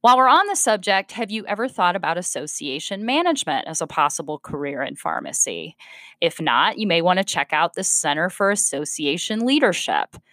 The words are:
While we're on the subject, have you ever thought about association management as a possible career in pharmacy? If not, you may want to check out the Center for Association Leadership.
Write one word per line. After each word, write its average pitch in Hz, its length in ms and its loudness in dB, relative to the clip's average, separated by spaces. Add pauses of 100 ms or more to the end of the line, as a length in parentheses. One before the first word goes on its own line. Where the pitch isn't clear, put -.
While 247 160 8
we're 262 100 6
on 339 200 6
the 403 80 -2
subject, 196 580 0
have 208 180 -6
you 220 140 -6
ever 220 240 -4
thought 180 260 0
about 170 220 -2
association 156 880 -6
management 269 640 0
as 160 140 -6
a 160 60 -4
possible 147 520 -2
career 143 420 -8
in 135 140 -6
pharmacy? - 840 -4 (420)
If 170 220 0
not, 147 380 2
you 208 80 -2
may 170 140 2
want 180 180 4
to 196 40 0
check - 300 -2
out 160 220 0
the 156 80 -4
Center 156 460 0
for 196 200 0
Association 170 960 -2
Leadership. 247 720 0 (160)